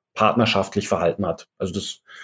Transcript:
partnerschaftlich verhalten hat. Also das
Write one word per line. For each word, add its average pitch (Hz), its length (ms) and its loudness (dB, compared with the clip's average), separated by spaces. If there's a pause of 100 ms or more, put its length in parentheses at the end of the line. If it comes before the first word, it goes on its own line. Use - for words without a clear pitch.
(140)
partnerschaftlich 101 760 2
verhalten 87 360 0
hat. 85 220 -4 (100)
Also 92 160 -4
das - 280 -8 (240)